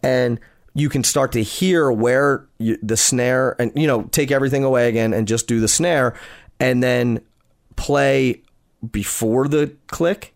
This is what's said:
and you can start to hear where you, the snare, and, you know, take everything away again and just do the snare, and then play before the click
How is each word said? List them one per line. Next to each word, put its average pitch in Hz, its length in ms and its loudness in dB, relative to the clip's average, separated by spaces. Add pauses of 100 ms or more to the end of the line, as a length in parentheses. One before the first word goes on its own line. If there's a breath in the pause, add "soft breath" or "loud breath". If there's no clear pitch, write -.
and 127 380 0 (320 soft breath)
you 147 160 -2
can 131 160 -2
start 135 280 0
to 117 100 0
hear 160 500 0
where 127 640 0
you, 113 260 -2
the 110 140 -2
snare, 127 640 0
and, 120 140 0
you 151 120 2
know, 120 180 0
take 143 260 -2
everything 135 340 0
away 123 240 2
again 113 240 0
and 104 160 0
just 113 180 -2
do 117 140 0
the 110 80 2
snare, 147 500 0 (400 loud breath)
and 127 240 0
then 123 380 0 (560)
play 139 640 0 (500)
before 113 560 -2
the 147 300 0 (120)
click - 480 -4